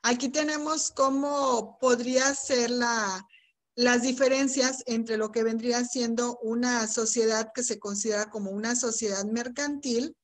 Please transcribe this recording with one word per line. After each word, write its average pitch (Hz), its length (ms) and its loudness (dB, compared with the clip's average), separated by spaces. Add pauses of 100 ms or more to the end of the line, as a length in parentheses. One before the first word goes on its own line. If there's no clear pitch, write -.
Aquí 247 280 0
tenemos 302 600 -2
cómo 269 880 0
podría 254 560 4
ser 240 360 0
la, 226 540 0 (520)
las 247 260 4
diferencias 262 840 2
entre 226 300 -2
lo 214 140 0
que 226 140 0
vendría 233 400 0
siendo 240 580 -2
una 233 460 0
sociedad 220 680 0
que 247 80 -4
se 220 160 -2
considera 208 520 -2
como 202 200 -6
una 220 240 -2
sociedad 220 520 -2
mercantil 254 960 -2